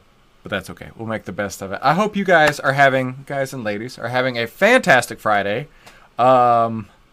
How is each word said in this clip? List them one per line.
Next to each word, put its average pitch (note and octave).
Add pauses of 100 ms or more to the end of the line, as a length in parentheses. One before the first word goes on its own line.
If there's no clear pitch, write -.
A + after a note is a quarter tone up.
(440)
but F2+
that's G2
okay. E2+
We'll A2+
make A2
the G#2+
best G2
of F#2+
it. G2
I C#3+
hope G#3
you G3
guys D#3+
are C#3
having, C3+
guys C#3
and C3
ladies, G#2+
are A#2
having B2+
a A#2
fantastic E3+
Friday. G#2 (520)
Um, A#2 (260)